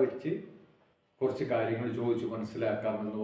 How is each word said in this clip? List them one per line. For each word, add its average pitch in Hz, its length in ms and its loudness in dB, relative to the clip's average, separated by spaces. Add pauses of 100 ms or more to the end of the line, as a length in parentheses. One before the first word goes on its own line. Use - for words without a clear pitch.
വെച്ച് 131 280 0 (880)
കുറച്ച് 131 320 0
കാര്യങ്ങൾ 113 360 2 (120)
ചോദിച്ച് 117 340 2
മനസ്സിലാക്കാമെന്ന് 107 920 -2